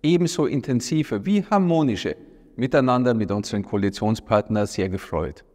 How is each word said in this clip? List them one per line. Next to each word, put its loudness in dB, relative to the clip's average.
ebenso 2
intensive -2
wie 2
harmonische 0
Miteinander 2
mit -2
unseren -2
Koalitionspartnern 0
sehr -2
gefreut. -6